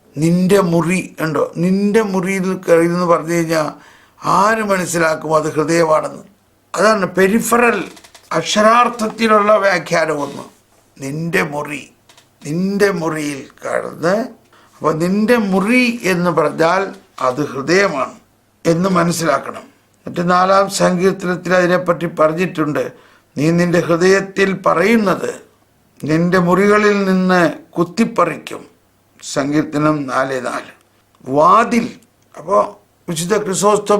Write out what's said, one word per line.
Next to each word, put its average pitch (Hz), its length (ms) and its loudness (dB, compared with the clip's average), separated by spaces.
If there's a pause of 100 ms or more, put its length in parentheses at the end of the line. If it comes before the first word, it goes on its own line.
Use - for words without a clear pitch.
(240)
നിന്റെ 180 360 4 (140)
മുറി 170 280 0 (220)
ഉണ്ടോ, 147 200 -2 (200)
നിന്റെ 202 380 2 (100)
മുറിയിൽ 185 340 -2 (200)
കയറി 170 260 6
എന്ന് 180 220 -2
പറഞ്ഞു 160 240 0
കഴിഞ്ഞാൽ 160 300 0 (760)
ആര് 220 300 2
മനസ്സിലാക്കും 160 680 -2
അത് 156 160 -2
ഹൃദയമാണെന്ന്? 151 680 0 (540)
അതാണ് 202 280 2 (120)
പെരിഫറൽ, 226 600 2 (580)
അക്ഷരാർത്ഥത്തിലുള്ള 214 1120 2 (140)
വ്യാഖ്യാനം 165 600 0
ഒന്ന്. 131 200 -12 (580)
നിന്റെ 160 380 -4 (120)
മുറി, 147 300 -8 (640)
നിന്റെ 190 440 0 (120)
മുറിയിൽ 151 380 -4 (240)
കടന്ന്, 123 520 -4 (600)
അപ്പൊ 139 140 -4 (140)
നിന്റെ 208 340 2 (140)
മുറി 214 320 2 (280)
എന്ന് 175 260 0
പറഞ്ഞാൽ 160 440 0 (460)
അത് 127 140 -2 (100)
ഹൃദയമാണ് 143 640 -2 (560)
എന്ന് 175 260 0
മനസ്സിലാക്കണം. 165 680 -2 (400)
മറ്റു 151 260 -6
നാലാം 190 340 4 (140)
സങ്കീർത്തനത്തിൽ 180 800 0
അതിനെപ്പറ്റി 175 480 0 (120)
പറഞ്ഞിട്ടുണ്ട്, 156 640 0 (520)
നീ 139 100 0 (140)
നിന്റെ 175 280 2
ഹൃദയത്തിൽ 190 640 2 (180)
പറയുന്നത് 190 640 2 (760)
നിന്റെ 170 380 2
മുറികളിൽ 208 500 4 (120)
നിന്ന് 185 320 2 (340)
കുത്തിപ്പറിക്കും. 170 840 -2 (720)
സങ്കീർത്തനം 147 640 0 (160)
നാല് 131 260 -2 (100)
നാല്. - 240 -8 (640)
വാതിൽ, 208 500 4 (540)
അപ്പോ 175 180 -2 (500)
വിശുദ്ധ 175 280 -2 (100)
ക്രിസോസ്റ്റം 202 540 2